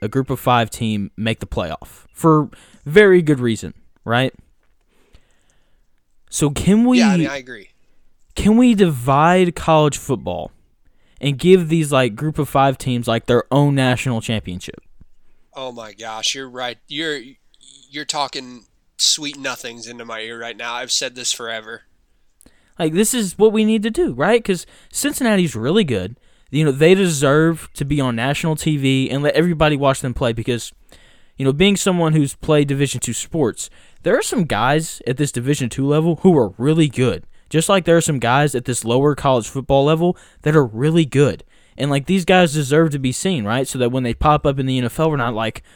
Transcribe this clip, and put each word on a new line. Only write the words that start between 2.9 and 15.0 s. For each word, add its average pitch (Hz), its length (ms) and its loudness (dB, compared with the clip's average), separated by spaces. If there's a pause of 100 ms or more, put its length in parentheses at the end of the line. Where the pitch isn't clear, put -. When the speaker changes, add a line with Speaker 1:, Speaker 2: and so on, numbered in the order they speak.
Speaker 1:
good 151 180 2
reason, 113 360 -4 (280)
right? 120 300 -2 (2000)
So 147 180 0
can 202 360 2
we 254 120 4
Speaker 2:
Yeah, 226 120 6
I 185 80 4
mean, 156 100 0
I 139 100 -6
agree. 123 320 -18 (640)
Speaker 1:
can 214 240 4
we 247 160 6
divide 165 800 2
college 151 440 2
football 87 500 -6 (720)
and 139 160 -4
give 175 320 4
these, 156 220 0
like, 127 240 2
group 147 240 -4
of 143 100 -4
five 135 300 2
teams, 120 280 -4
like, 117 200 -2
their 120 240 2
own 143 240 2
national 127 460 0
championship? 101 580 -8 (760)